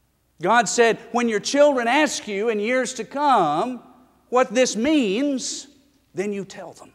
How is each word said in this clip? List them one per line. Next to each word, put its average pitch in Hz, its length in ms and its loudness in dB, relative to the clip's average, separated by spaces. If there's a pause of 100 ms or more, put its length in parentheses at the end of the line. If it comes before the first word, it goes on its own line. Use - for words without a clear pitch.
(420)
God 208 260 2
said, 226 300 2 (140)
"When 240 180 0
your 208 100 -2
children 277 480 2
ask 277 400 0
you 208 220 -2
in 214 100 -2
years 240 360 -2
to 220 100 -8
come 233 760 0 (460)
what 254 240 0
this 247 220 2
means, 254 920 -2 (480)
then 208 180 -4
you 202 100 -8
tell 170 300 -18
them." - 220 -20